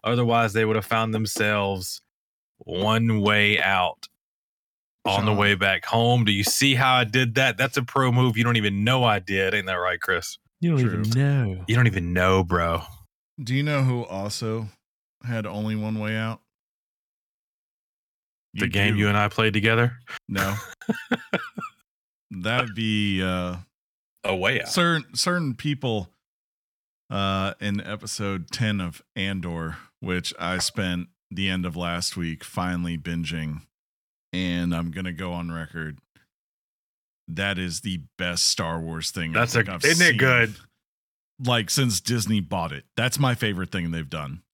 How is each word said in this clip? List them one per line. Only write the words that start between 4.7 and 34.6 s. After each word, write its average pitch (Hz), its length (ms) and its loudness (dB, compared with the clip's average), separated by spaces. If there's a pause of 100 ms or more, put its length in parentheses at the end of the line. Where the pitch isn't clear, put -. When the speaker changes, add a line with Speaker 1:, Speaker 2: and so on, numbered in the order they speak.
Speaker 1:
on 101 200 2
the 107 60 4
Speaker 2:
Sean. 104 60 4
Speaker 1:
way 101 180 6
back 95 300 0
home. 117 380 4
Do 107 80 4
you 98 140 2
see 135 300 4
how 131 200 4
I 127 80 4
did 117 320 0
that? 131 220 2
That's 131 180 -2
a 131 80 0
pro 131 300 0
move 123 240 4
you 117 80 2
don't 120 100 2
even 104 300 0
know 127 180 4
I 107 160 4
did. 95 340 0
Ain't 101 140 0
that 95 60 -2
right, 90 260 0
Chris? - 380 -2 (240)
Speaker 3:
You 170 100 2
don't 143 80 4
even 107 320 2
Speaker 2:
True. 123 100 2
Speaker 3:
know. 113 460 0
Speaker 1:
You 110 80 2
don't 123 120 6
even 87 260 0
know, 92 320 4
bro. 85 380 0 (600)
Speaker 2:
Do 120 100 -4
you 139 100 0
know 147 200 0
who 123 220 0
also 107 640 -6 (600)
had 113 180 -4
only 107 300 -4
one 107 240 -4
way 107 160 -4
out? 113 240 -4 (2250)
Speaker 1:
The 107 100 0
Speaker 2:
You - 60 -2
Speaker 1:
game 101 220 2
Speaker 2:
do. 104 80 0
Speaker 1:
you 104 80 4
and 104 80 4
I 104 100 4
played 110 260 2
together? 113 440 2 (300)
Speaker 2:
No. 98 280 -2 (340)
Speaker 1:
<laughs> - 1400 -8
Speaker 2:
That'd 107 440 -2
be, 104 480 0
uh, 90 340 -2 (680)
Speaker 1:
A 95 120 0
way 101 260 0
out. - 80 -8
Speaker 2:
certain, 170 460 0
certain 170 400 0
people, 123 540 -2 (1000)
uh, 98 500 -2
in 101 220 -4
episode 101 680 -6
ten 107 280 -2
of 87 220 -8 (140)
Andor, 85 600 -6 (220)
which 90 400 -4
I 90 200 -2
spent 90 500 -4 (220)
the 95 180 -2
end 92 160 -2
of 82 100 -6
last 87 400 -4
week 82 280 -6
finally 87 540 -4
binging, 78 640 -6 (680)
and 87 440 -2